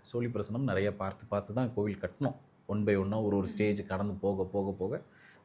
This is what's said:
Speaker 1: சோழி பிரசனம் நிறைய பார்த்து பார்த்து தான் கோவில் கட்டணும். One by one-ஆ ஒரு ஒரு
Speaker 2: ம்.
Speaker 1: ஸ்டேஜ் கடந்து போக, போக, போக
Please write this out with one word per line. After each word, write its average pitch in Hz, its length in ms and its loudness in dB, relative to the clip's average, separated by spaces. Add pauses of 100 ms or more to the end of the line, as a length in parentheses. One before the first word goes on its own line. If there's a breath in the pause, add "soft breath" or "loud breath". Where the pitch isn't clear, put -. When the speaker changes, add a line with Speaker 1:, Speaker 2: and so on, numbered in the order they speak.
Speaker 1:
சோழி 120 260 -2
பிரசனம் 107 320 -2
நிறைய 101 380 2
பார்த்து 95 320 -6
பார்த்து 101 260 -2
தான் 120 200 0
கோவில் 104 260 0
கட்டணும். - 340 -2 (320)
One 104 180 0
by 101 140 6
one-ஆ 98 200 2
ஒரு 101 180 2
ஒரு 98 100 2
Speaker 2:
ம். - 20 -4
Speaker 1:
ஸ்டேஜ் 101 380 0
கடந்து 98 280 -2
போக, 95 300 0
போக, 98 280 -2
போக 104 280 -4 (440 soft breath)